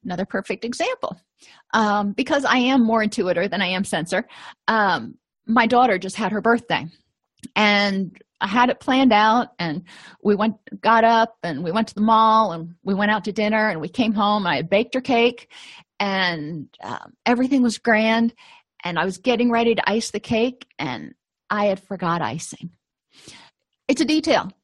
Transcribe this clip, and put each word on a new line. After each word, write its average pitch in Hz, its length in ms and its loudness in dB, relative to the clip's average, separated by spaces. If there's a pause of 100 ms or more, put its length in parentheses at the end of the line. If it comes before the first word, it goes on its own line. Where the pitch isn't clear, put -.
Another 180 220 -6
perfect - 380 -6
example. 330 540 -6 (560)
Um, 208 400 0
because 277 320 -2
I 240 120 2
am 254 260 4
more 220 200 2
intuitor 185 460 -2
than 185 120 -4
I 185 60 0
am 185 160 -2
sensor, 180 440 -4 (400)
um, 190 480 0 (320)
my 226 200 4
daughter 240 300 4
just 185 180 -8
had 220 160 -2
her 208 100 -4
birthday. 226 460 0 (680)
And 202 640 0 (240)
I 220 60 -4
had 247 220 2
it - 100 -4
planned 262 340 2
out, 220 360 4 (100)
and 170 240 -6 (400)
we 208 120 2
went, 208 200 -2 (260)
got 226 220 4
up, 226 400 2
and 160 200 -6
we 170 80 -4
went 226 180 -2
to - 60 -16
the 202 60 -2
mall, 220 500 4
and 170 320 -10
we 190 100 -2
went 208 180 0
out 208 140 -2
to 214 60 -6
dinner, 214 380 0
and 165 100 -4
we 156 80 -8
came 220 260 -2
home. 208 320 0
I 160 120 0
had 165 120 -4
baked 220 240 0
her 262 80 -2
cake, 240 500 0 (480)
and, 175 680 -4 (160)
um, - 300 -12 (120)
everything 254 360 2
was 240 160 0
grand, 226 560 0 (500)
and 170 160 -4
I 165 60 0
was 185 140 -6
getting 240 320 0
ready 233 240 2
to - 140 0
ice 220 220 -2
the - 80 -6
cake, 240 480 -4 (100)
and 120 360 -10 (360)
I 208 160 -2
had 190 140 0
forgot 175 420 -4
icing. 156 500 -8 (1160)
It's 269 140 0
a 311 40 2
detail. 294 440 0 (140)